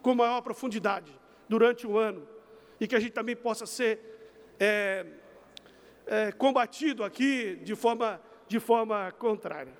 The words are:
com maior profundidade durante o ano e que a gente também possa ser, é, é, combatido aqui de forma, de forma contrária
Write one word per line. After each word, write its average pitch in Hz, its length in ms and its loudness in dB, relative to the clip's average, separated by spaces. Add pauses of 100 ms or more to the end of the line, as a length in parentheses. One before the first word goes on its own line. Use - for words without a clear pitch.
com 254 140 4
maior 240 260 4
profundidade 208 720 -4 (360)
durante 233 380 4
o 208 120 0
ano 202 280 -2 (540)
e 220 60 -2
que 247 80 -4
a 226 60 6
gente 233 120 -4
também 233 220 -4
possa 233 320 -6
ser, 220 340 -2 (600)
é, 196 440 0 (1000)
é, 214 260 0
combatido 254 720 0
aqui 240 540 0
de 196 180 -8
forma, 226 460 0 (260)
de 220 140 -2
forma 214 580 0
contrária 165 600 -4